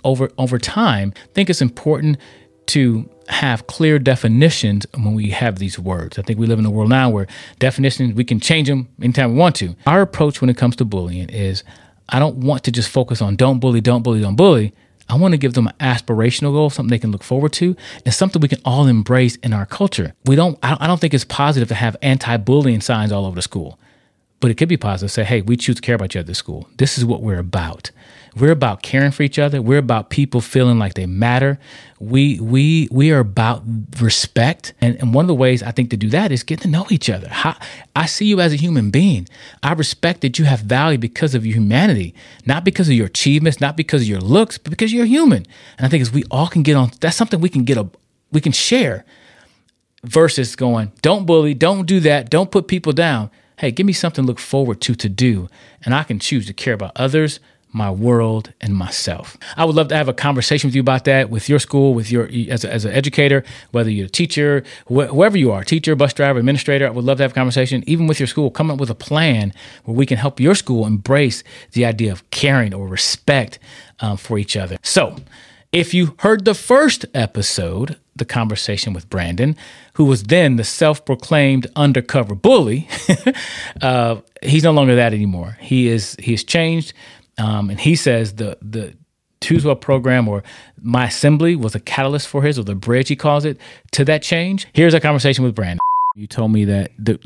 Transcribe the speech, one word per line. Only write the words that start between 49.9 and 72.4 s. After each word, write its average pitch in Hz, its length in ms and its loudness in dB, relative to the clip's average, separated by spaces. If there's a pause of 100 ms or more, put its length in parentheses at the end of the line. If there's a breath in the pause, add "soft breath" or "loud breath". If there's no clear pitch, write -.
versus 135 520 2
going, 113 360 -2 (100)
"Don't 190 240 2
bully, 156 280 4
don't 180 320 0
do 190 160 2
that, 143 280 2
don't 185 220 2
put 185 160 0
people 170 260 -2
down." 135 360 0 (280 soft breath)
Hey, 131 140 -2
give 185 140 0
me 202 80 4
something 160 300 -2
to 131 40 2
look 123 120 -4
forward 131 420 -2
to, 120 140 -2
to 110 140 -4
do, 98 400 0 (340 soft breath)
and 120 100 0
I 147 100 0
can 117 160 -4
choose 110 280 -4
to 98 60 -12
care - 200 -4
about 107 220 -8
others, 147 460 -2 (320 soft breath)
my 107 180 -2
world, 110 720 0
and 104 120 -2
myself. 90 640 -6 (220 loud breath)
I 160 80 2
would 160 100 0
love 156 140 2
to 156 80 0
have 151 100 0
a 131 60 -4
conversation 143 560 0
with 123 60 -2
you 139 60 2
about 131 220 2
that, 135 260 2
with 110 200 -6
your 143 100 4
school, 139 340 2
with 110 160 -2
your, 120 200 0 (200)
as 120 140 -4
a, - 80 -6
as 110 140 -4
an 101 80 -6
educator, 139 500 2 (280 loud breath)
whether 117 180 0
you're 101 160 -2
a 92 40 -10
teacher, 147 540 -2 (240 loud breath)
wh-, 131 240 2
whoever 202 260 4
you 131 140 4
are, 98 140 -4
teacher, 160 320 0
bus 139 160 2
driver, 139 260 0
administrator, 139 480 0
I 120 40 -2
would 120 120 -6
love 131 140 0
to 139 80 0
have 131 60 -2
a - 40 -8
conversation, 127 500 0
even 165 220 0
with 156 100 0
your 135 100 -2
school. 147 220 -2
Come 156 220 -2
up 139 80 -4
with 135 100 -4
a 117 60 -4
plan 135 560 0 (320 loud breath)
where 113 140 -6
we 139 80 4
can 127 120 -2
help 135 220 -4
your 127 160 4
school 113 300 -2
embrace 120 580 0 (300 loud breath)
the 120 100 2
idea 110 300 0
of - 160 -14
caring 127 440 0